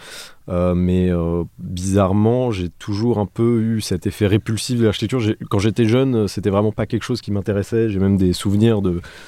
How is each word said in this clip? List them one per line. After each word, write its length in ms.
Euh, 260
mais, 360
euh, 340
bizarrement, 920
j'ai 180
toujours 480
un 80
peu 340
eu 220
cet 240
effet 200
répulsif 520
de 60
l'architecture. 360
J'ai, 160
quand 80
j'étais 260
jeune, 300
euh, 120
c'était 240
vraiment 220
pas 140
quelque 180
chose 160
qui 120
m'intéressait. 580
J'ai 80
même 180
des 160
souvenirs 480
de 220